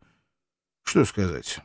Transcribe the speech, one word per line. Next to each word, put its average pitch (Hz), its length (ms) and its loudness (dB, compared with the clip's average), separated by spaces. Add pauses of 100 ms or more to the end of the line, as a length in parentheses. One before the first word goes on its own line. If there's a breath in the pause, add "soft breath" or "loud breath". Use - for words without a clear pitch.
(840)
Что - 220 4
сказать? 87 600 -4